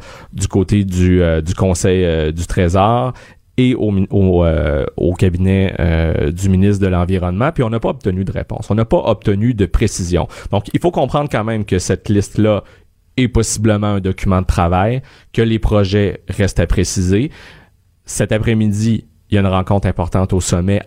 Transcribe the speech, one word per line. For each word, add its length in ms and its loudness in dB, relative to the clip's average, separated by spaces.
du 160 -6
côté 360 0
du, 360 2
euh, 220 2
du 100 -4
Conseil, 540 0
euh, 260 0
du 140 -6
Trésor 640 0
et 160 4
au 160 -2
min-, 180 0
au, 340 2
euh, 440 0
au 160 0
cabinet, 680 0
euh, 520 0
du 180 -2
ministre 340 2
de 60 0
l'Environnement, 640 0
puis 100 -2
on 60 0
n'a 120 -2
pas 100 -2
obtenu 340 -4
de 80 -6
réponse. 380 -8
On 40 2
n'a 120 2
pas 180 0
obtenu 480 0
de 140 2
précision. 600 0
Donc, 220 -2
il 80 0
faut 100 0
comprendre 400 -2
quand 140 -2
même 220 -4
que 120 0
cette 300 -4
liste-là 560 0
est 120 0
possiblement 600 0
un 120 0
document 400 0
de 60 -4
travail, 560 0
que 80 2
les 160 2
projets 720 0
restent 320 -2
à 60 2
préciser. 640 0
Cet 260 -2
après-midi, 720 0
il 60 -2
y 40 4
a 40 2
une 60 2
rencontre 400 0
importante 440 -2
au 80 2
sommet 460 0